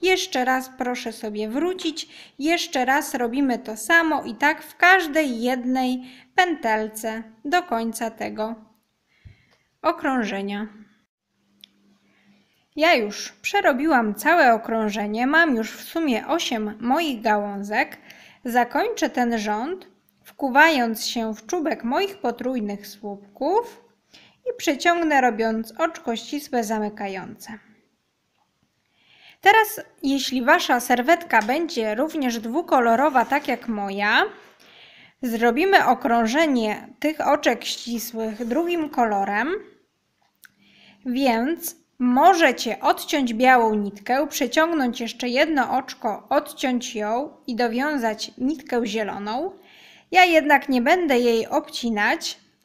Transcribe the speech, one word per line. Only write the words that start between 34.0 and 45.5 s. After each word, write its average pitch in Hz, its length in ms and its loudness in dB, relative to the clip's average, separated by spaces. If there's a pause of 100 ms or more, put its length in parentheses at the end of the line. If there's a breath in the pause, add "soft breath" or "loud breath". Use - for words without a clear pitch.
zrobimy 240 640 4
okrążenie 240 1120 0
tych 302 280 -2
oczek 269 380 2
ścisłych 226 840 -8
drugim 320 420 -2
kolorem, 214 640 0 (1500 soft breath)
więc 262 800 -2 (140)
Możecie 254 800 4
odciąć 285 540 0
białą 233 400 4
nitkę, 214 540 -2
przeciągnąć 285 720 0
jeszcze 233 280 -6
jedno 269 480 2